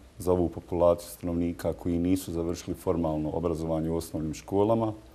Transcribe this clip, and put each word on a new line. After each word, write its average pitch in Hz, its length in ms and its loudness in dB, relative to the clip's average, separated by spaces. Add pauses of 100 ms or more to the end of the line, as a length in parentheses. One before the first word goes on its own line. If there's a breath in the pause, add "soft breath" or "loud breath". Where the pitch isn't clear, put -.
(180)
za 87 140 0
ovu 90 180 4
populaciju 87 600 2
stanovnika 85 640 -2
koji 87 260 -2
nisu 90 320 2
završili 85 440 -4
formalno 78 540 0
obrazovanje 80 600 -2
u 82 60 0
osnovnim 80 380 -4
školama. 107 600 2 (220)